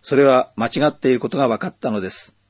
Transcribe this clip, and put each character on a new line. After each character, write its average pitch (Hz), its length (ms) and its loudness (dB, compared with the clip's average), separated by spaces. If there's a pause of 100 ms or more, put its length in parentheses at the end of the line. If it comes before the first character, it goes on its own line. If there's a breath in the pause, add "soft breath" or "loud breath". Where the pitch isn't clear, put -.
そ - 160 -2
れ 139 80 6
は 127 320 4
間 113 100 -2
違 - 20 -4 (200)
っ 143 40 -4
て - 160 -2
い 127 40 4
る 117 80 0
こ 123 80 -6
と 143 80 -4
が 135 100 0
分 110 100 -2
か 95 120 -8
っ - 60 -16
た 131 140 -6
の 107 120 -4
で 92 80 -8
す。 - 260 -14 (140)